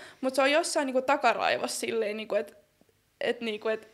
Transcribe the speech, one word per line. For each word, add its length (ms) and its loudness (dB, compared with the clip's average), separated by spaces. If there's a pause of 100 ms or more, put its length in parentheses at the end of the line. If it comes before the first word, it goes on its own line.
(220)
mut 140 -2
se 60 4
on 100 4
jossain 340 2
niinku 160 0
takaraivossa 800 2
silleen, 380 -2
niinku, 180 -6
et, 220 -4 (640)
et 200 -2
niinku, 260 -4
et, 260 -2